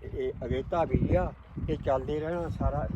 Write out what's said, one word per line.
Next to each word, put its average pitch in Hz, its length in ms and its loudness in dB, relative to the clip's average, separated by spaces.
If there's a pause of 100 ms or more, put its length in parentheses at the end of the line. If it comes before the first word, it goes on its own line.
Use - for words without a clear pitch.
ਇਹ 131 400 -4
ਅਗੇਤਾ 131 400 0
ਬੀਜਿਆ, 160 480 4 (360)
ਇਹ 156 80 0
ਚੱਲਦੇ 139 440 0
ਰਹਿਣਾ 165 300 -2
ਸਾਰਾ 135 460 0